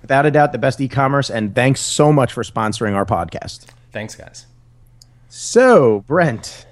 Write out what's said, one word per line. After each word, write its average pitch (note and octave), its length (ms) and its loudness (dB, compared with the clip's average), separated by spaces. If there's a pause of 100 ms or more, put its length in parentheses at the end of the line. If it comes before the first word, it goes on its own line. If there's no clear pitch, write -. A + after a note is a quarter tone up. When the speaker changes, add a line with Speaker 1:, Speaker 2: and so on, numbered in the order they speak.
Speaker 1:
without C3+ 240 2
a D3+ 40 0
doubt, D3 200 2
the B2+ 80 -8
best C3 200 -2
e-commerce. C3+ 520 -2
And G#2+ 240 -4
thanks C3 260 2
so D3 320 2
much C3 180 2
for A#2+ 120 -6
sponsoring G#2+ 500 -4
our G2 120 0
podcast. - 600 -6 (260)
Speaker 2:
Thanks, G#2 220 -12
guys. - 320 -20 (840)
Speaker 1:
So, F3 800 4
Brent. C#3+ 640 -4